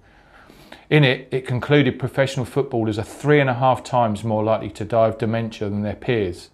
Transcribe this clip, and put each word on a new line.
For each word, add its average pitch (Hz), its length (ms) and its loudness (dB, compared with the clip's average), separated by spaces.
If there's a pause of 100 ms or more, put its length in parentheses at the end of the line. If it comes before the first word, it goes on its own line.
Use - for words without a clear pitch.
(880)
In 147 160 6
it, 127 260 0
it 131 160 -4
concluded 127 500 2
professional 135 480 -2
footballers 113 540 -2
are 101 40 -2
three 147 360 2
and 135 100 2
a 123 40 2
half 127 320 0
times 113 400 0
more 107 180 0
likely 110 280 -2
to - 120 -10
die 113 240 2
of 107 100 -2
dementia 113 520 -4
than 104 140 -4
their 104 120 -4
peers. 101 580 -4